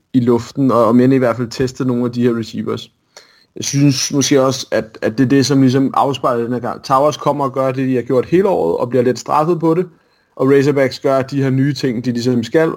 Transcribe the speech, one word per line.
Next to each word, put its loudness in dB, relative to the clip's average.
i 2
luften, 0
og, 4
og 4
men 4
i 4
hvert 0
fald -6
testet -4
nogle -2
af -4
de -4
her 0
receivers. -8
Jeg -10
synes 0
måske 2
også, -2
at, -4
at -4
det 4
er 0
det, 4
som 2
ligesom 2
afspejler -2
den -6
her -4
gang. -8
Towers 2
kommer -2
og -4
gør -2
det, -2
de 0
har 0
gjort 0
hele 2
året, 0
og -4
bliver 2
lidt 0
straffet 0
på 2
det, 0
og 0
Razorbacks 2
gør 0
de -4
her 0
nye 0
ting, -4
de -2
ligesom -2
skal, 0